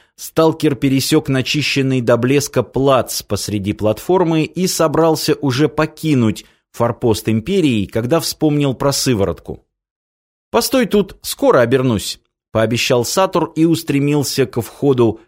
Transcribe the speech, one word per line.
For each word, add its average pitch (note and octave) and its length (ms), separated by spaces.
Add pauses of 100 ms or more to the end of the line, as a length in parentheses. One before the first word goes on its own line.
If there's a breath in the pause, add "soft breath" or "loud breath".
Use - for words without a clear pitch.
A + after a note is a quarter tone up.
(160 loud breath)
сталкер D#3 580
пересёк C3+ 540
начищенный C3 720
до A#2+ 160
блеска C3 440
плац C3 600
посреди G2+ 500
платформы D#3+ 720
и F3+ 220
собрался D#3+ 720
уже C#3+ 280
покинуть D3+ 760 (280 soft breath)
форпост A#2 580
империи, A#2 560
когда A#2+ 340
вспомнил D3 540
про C#3 180
сыворотку. F#2+ 720 (840)
«Постой A#3 340
тут, G3+ 380
скоро A#3+ 380
обернусь», B2 600 (320)
пообещал A2+ 520
Сатур F3+ 520
и D#3 80
устремился C#3+ 800
к - 160
входу A#2+ 680